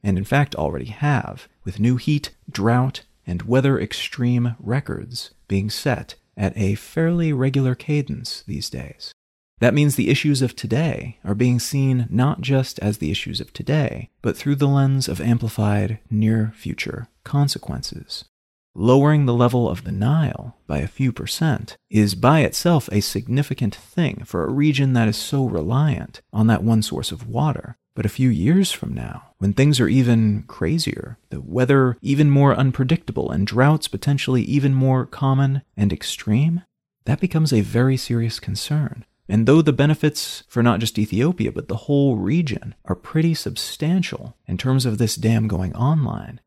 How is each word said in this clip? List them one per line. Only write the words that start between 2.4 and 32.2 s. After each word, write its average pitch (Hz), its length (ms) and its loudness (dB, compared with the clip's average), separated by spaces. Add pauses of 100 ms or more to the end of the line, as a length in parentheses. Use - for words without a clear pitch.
drought, 123 540 0 (240)
and 87 160 -4
weather 131 360 2
extreme 120 800 -2
records 120 720 -8 (160)
being 98 220 -2
set - 460 -6 (200)
at - 220 -4
a 101 160 0
fairly 165 580 -2
regular 131 440 0
cadence 143 720 -6
these - 200 -8
days. - 440 -12 (500)
That 120 140 4
means 147 200 4
the - 140 0
issues 135 320 2
of 127 140 -2
today - 680 -4
are 101 120 -2
being 123 240 2
seen 131 500 0
not 127 320 0
just 131 380 0
as 104 180 -2
the 76 140 -2
issues - 280 -6
of - 140 -12
today, - 560 -4 (140)
but 120 120 -2
through 143 200 -2
the 139 120 2
lens 135 400 2
of - 140 -6
amplified 107 800 0 (100)
near-future 110 1000 -2 (160)
consequences. - 1000 -4 (480)
Lowering 139 540 4
the 120 80 2
level 120 340 2
of - 140 -4
the - 80 -6
Nile 117 720 -2
by 73 140 -4
a 78 80 -4
few 131 240 -2
percent - 680 -4 (140)
is 101 240 2
by 135 240 4
itself 151 520 0
a 104 100 2
significant 127 720 -4
thing - 500 -4
for 87 180 -4
a 87 80 -2
region 139 420 2
that 117 140 4
is 101 100 -2
so 139 280 -2
reliant 110 760 -2 (120)
on 110 140 2
that 107 160 2
one 110 180 4
source - 300 -6
of 117 180 -12
water. 127 480 -4 (160)
But 107 140 -4
a - 20 2
few 131 200 0
years 143 420 2
from - 240 -8
now, - 420 -12
when 98 160 0
things 135 260 4
are 107 80 4
even 113 600 4
crazier, - 720 -4 (100)
the - 100 -8
weather 127 600 2
even 139 300 4